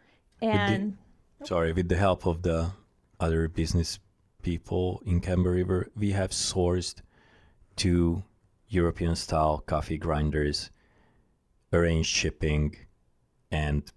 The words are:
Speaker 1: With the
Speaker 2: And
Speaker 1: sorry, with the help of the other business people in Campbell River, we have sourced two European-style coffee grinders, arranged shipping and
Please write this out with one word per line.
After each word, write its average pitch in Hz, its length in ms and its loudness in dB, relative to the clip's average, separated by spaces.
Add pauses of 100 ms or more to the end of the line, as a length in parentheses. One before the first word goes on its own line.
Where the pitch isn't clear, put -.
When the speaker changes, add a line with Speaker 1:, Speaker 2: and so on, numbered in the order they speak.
(420)
Speaker 1:
With 220 100 2
the 214 60 4
Speaker 2:
And 202 400 0 (460)
Speaker 1:
sorry, 85 280 0
with 87 160 0
the 87 80 2
help 92 300 2
of 85 160 0
the 85 300 0 (460)
other 82 300 0
business 85 500 -2 (440)
people 90 640 -2
in 87 160 2
Campbell 90 300 2
River, 90 440 0
we 104 160 0
have 95 200 0
sourced 90 640 -2 (800)
two 87 480 2 (440)
European-style 82 1000 0
coffee 78 320 -4
grinders, 76 720 -2 (1040)
arranged 85 380 2
shipping 76 640 -2 (760)
and 76 460 -2